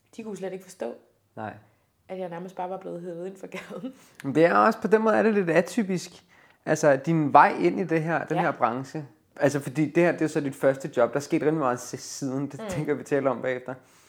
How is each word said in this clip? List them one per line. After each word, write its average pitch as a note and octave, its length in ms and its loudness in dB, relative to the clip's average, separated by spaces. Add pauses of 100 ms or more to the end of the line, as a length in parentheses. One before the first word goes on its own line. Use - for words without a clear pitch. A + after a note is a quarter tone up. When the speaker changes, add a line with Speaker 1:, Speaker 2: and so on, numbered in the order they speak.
(160)
Speaker 1:
De A#3 60 -14
kunne G#3+ 140 -10
slet F3+ 160 -8
ikke F#3+ 120 -14
forstå, - 300 -10 (420)
Speaker 2:
Nej. G#2+ 160 -8 (560)
Speaker 1:
at F#3 100 -10
jeg F#3 100 -8
nærmest F3+ 280 -12
bare F3+ 140 -8
var F#3+ 60 -8
blevet F3 260 -10
hevet F3 240 -10
ind F#3+ 100 -12
for F#3+ 100 -16
gaden. F#3+ 480 -12 (300)
Speaker 2:
Men C#3 100 -4
det D#3 100 6
er F3 100 4
også, G#3+ 260 6
på - 80 -6
den G#3+ 140 4
måde A3 140 4
er G#3+ 60 4
det G#3+ 120 4
lidt F#3 160 0
atypisk. F3+ 600 0 (560)
Altså, D3+ 300 4
din D#3 360 0
vej D#3+ 280 8
ind F3 200 2
i F#3+ 40 -2
det D#3+ 180 0
her, D#3+ 220 -2
den D#3+ 120 -4
Speaker 1:
Ja. F3+ 60 0
Speaker 2:
her D#3+ 100 2
branche. C3 540 -2 (340)
Altså, C#3+ 200 2
fordi C#3+ 300 -2
det E3+ 120 4
her, E3+ 100 4
det D3+ 100 -2
er D#3+ 60 0
så D#3 120 -2
dit C#3 140 -4
første C3+ 420 0
job. A#2 140 4
Der - 60 -6
er C#3+ 40 0
sket D3+ 220 -2
rimelig D3+ 160 0
meget B2 220 -2
si-, - 160 -12
siden. C3+ 540 -6
Det C#3 100 -14
Speaker 1:
Mm. A3 80 -10
Speaker 2:
tænker D3 260 -2
vi B2 100 -8
taler C#3 260 0
om A#2 120 -4
bagefter. B2+ 320 -6 (340)